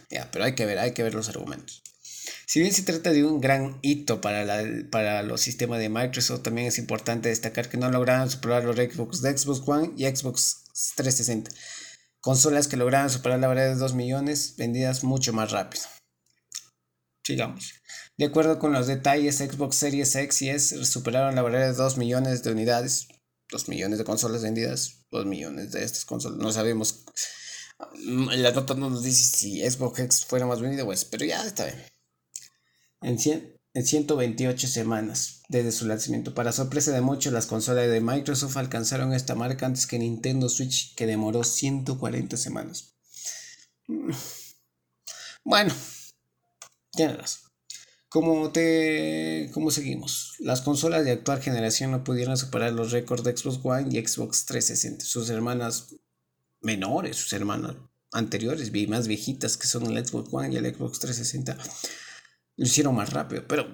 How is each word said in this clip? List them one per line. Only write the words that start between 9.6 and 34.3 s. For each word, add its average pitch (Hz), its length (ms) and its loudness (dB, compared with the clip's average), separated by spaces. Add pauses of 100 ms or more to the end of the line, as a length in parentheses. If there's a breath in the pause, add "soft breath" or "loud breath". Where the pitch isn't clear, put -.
One 151 300 2
y 131 80 0
Xbox 131 580 0 (320)
trescientos 131 220 2
sesenta, 113 340 -2 (720 loud breath)
consolas 143 480 6
que 139 80 -2
lograron 131 320 4
superar 127 320 2
la 131 80 6
barrera 131 180 4
de 131 80 2
dos 127 200 0
millones 139 600 0
vendidas 127 480 0
mucho 131 300 2
más 110 180 0
rápido. - 320 -4 (1400)
Sigamos. - 480 -4 (420 loud breath)
De - 80 0
acuerdo 156 360 4
con 151 120 2
los 127 160 2
detalles, 139 520 2
Xbox 139 360 -2
Series 143 400 2
X 139 260 0
y 135 80 0
S 143 360 0
superaron 131 500 0
la 127 60 4
barrera 123 260 2
de 127 60 2
dos 131 240 2
millones 127 460 0
de 113 100 0
unidades. 120 560 2 (420)
Dos - 160 -6
millones 95 300 -2
de 110 80 -2
consolas 113 360 0
vendidas, 113 680 -4
dos 110 140 -4
millones 80 480 -6
de - 100 -4
estas 117 220 -6
consolas. 117 340 -6
No 110 140 -2
sabemos. 110 500 0 (920 loud breath)
La 127 540 2
nota 135 220 2
no 135 160 -2
nos 123 140 -2
dice 127 200 6
si 101 460 2
Xbox 127 300 0
X 123 260 2
fuera 127 200 2
más 120 160 0
vendida 131 240 -2
o 98 80 -2
es, 92 100 0
pero 127 220 -4
ya 165 200 0
está 190 200 -4
bien. 98 180 -8 (1200 loud breath)
En 123 160 0
cien, - 360 0 (200)
en 127 100 -2
ciento 151 320 2
veintiocho 127 500 0